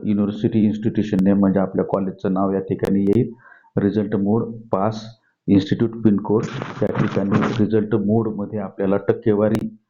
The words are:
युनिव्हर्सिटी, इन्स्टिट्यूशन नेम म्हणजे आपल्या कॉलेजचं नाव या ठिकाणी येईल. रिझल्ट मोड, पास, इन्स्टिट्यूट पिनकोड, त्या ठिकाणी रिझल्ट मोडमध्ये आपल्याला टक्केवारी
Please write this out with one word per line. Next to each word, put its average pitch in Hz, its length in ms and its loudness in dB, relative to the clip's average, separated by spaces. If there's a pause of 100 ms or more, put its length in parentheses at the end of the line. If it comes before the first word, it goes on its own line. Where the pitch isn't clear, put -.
युनिव्हर्सिटी, 104 560 0
इन्स्टिट्यूशन 107 640 0
नेम 98 180 4
म्हणजे 95 200 4
आपल्या 92 260 0
कॉलेजचं 98 480 -4
नाव 98 180 0
या 95 80 0
ठिकाणी 98 420 -2
येईल. 104 320 2 (440)
रिझल्ट 101 380 0
मोड, 101 300 0 (260)
पास, 101 460 -2 (300)
इन्स्टिट्यूट 101 560 2
पिनकोड, 104 400 2 (360)
त्या - 180 -2
ठिकाणी 101 320 0 (300)
रिझल्ट 107 360 0
मोडमध्ये 104 640 -2
आपल्याला 98 380 -2
टक्केवारी 107 800 0 (120)